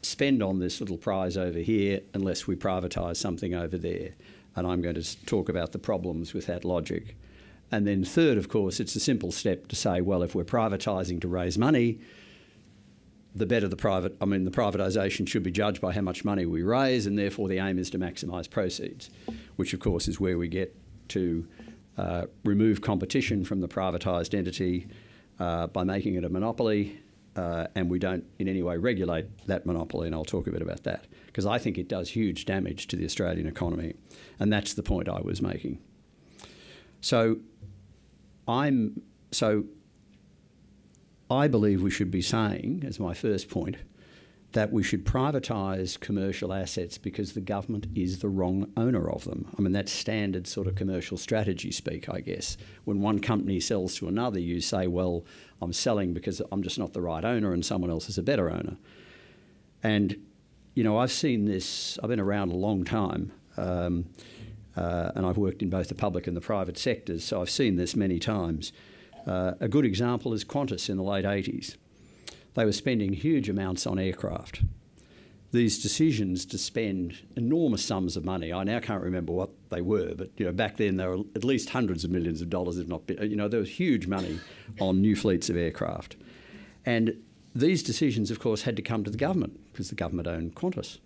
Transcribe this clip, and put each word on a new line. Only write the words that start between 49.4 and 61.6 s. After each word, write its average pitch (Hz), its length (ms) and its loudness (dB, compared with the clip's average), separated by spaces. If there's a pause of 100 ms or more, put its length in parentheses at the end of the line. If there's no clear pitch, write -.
I 104 60 2
mean, 98 80 4
that's 98 220 0
standard 101 560 -2
sort 98 180 -4
of 92 80 0
commercial 95 420 -2
strategy 98 540 0
speak, - 380 -6
I 92 100 -4
guess. - 380 -6 (280)
When 101 160 0
one 104 200 4
company 98 400 2
sells 92 360 0
to - 120 -6
another, 104 320 0
you 85 200 0
say, 92 280 0
"Well, 87 360 0 (380)
I'm 87 100 -4
selling 98 420 2
because 87 360 -4
I'm 98 140 -2
just 90 160 -4
not 92 140 -4
the 92 60 -2
right 80 240 -2
owner 110 280 2
and 87 120 0
someone 90 260 0
else 80 180 -4
is 101 100 -2
a 87 60 -2
better 90 260 2
owner." - 260 -4 (1080)
And, 104 320 4 (580)
you 123 80 2
know, 107 160 4
I've 123 140 2
seen 120 320 2
this, - 580 -2